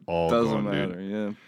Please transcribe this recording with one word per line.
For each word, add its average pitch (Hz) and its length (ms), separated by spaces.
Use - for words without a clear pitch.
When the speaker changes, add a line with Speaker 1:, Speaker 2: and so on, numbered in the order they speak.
Speaker 1:
all 85 220
Speaker 2:
doesn't 113 340
Speaker 1:
gone, 101 100
dude. 98 160
Speaker 2:
matter, 90 120
yeah. 104 300